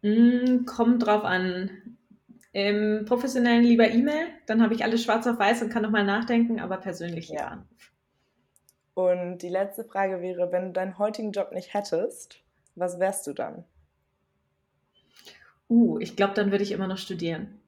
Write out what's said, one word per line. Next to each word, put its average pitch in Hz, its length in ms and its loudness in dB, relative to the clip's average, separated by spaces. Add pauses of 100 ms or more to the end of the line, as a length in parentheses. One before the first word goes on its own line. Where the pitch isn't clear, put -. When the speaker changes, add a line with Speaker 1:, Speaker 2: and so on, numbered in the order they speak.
Speaker 1:
Mm, 240 600 4
kommt 233 420 2
drauf 208 180 2
an. 185 720 -4 (540)
Im 208 520 0
Professionellen 247 600 2
lieber 233 260 6
E-Mail, 294 380 0 (180)
dann 226 160 4
habe 220 120 4
ich 226 100 -4
alles 233 200 0
schwarz 233 220 0
auf 233 120 -2
weiß 226 240 2
und 226 80 -4
kann 233 120 -2
nochmal 214 220 2
nachdenken, 233 560 0
aber 185 180 -6
persönlich 170 520 -10
lieber 151 120 -8
Speaker 2:
Ja. - 60 -8
Speaker 1:
Anruf. - 440 -20 (1000)
Speaker 2:
Und 180 440 0
die 180 100 -10
letzte 196 360 -4
Frage 190 360 -4
wäre, 180 320 -4
wenn 180 140 -2
du 180 60 -10
deinen 185 260 -4
heutigen 214 340 -4
Job 202 200 -6
nicht - 200 -10
hättest, - 680 -6 (320)
was 180 240 -6
wärst 190 280 -2
du 143 60 -8
dann? - 320 -10 (2000)
Speaker 1:
Uh, 233 280 4
ich - 180 -8
glaub, 202 180 0
dann 196 160 0
würde 202 140 0
ich 196 80 -6
immer 190 160 -4
noch 185 100 -6
studieren. 170 680 -8